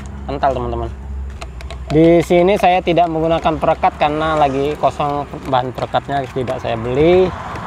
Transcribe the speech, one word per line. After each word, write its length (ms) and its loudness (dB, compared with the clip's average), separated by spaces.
kental, 320 -2
teman-teman. 320 -4
Di 320 6
sini 400 4
saya 240 4
tidak 240 4
menggunakan 480 0
perekat 400 0
karena 400 0
lagi 400 2
kosong 480 -2
bahan 240 0
perekatnya, 480 -4
tidak 240 -4
saya 160 -4
beli. 560 4